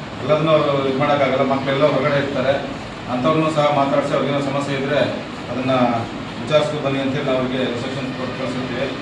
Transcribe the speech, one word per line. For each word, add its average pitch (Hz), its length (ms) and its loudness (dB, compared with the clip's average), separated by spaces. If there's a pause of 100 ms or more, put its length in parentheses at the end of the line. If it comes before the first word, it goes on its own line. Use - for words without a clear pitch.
(200)
ಎಲ್ಲದನ್ನೂ 156 320 4
ಅವರು 139 360 2
ಇದು 127 140 0
ಮಾಡೋಕ್ಕಾಗಲ್ಲ, 131 420 4 (100)
ಮಕ್ಕಳೆಲ್ಲ 135 300 2
ಹೊರಗಡೆ 139 400 2
ಇರ್ತಾರೆ, 131 300 0 (580)
ಅಂಥವ್ರನ್ನೂ 156 380 2
ಸಹ 147 160 2 (140)
ಮಾತಾಡಿಸಿ 143 360 0
ಅವ್ರಿಗೇನೋ 139 240 0
ಸಮಸ್ಯೆ 139 380 -2
ಇದ್ದರೆ 135 220 0 (500)
ಅದನ್ನು 127 280 0 (640)
ವಿಚಾರಿಸ್ಕೊ 151 420 2
ಬನ್ನಿ 135 200 0
ಅಂತೇಳಿ 147 200 -2
ನಾವು 131 140 0
ಅವ್ರಿಗೆ 127 220 -2 (100)
ಇನ್ಸ್ಟ್ರಕ್ಷನ್ಸ್ 127 480 -4
ಕೊಟ್ಟು 127 200 -6
ಕಳಿಸಿರ್ತೀವಿ. 127 480 -4 (160)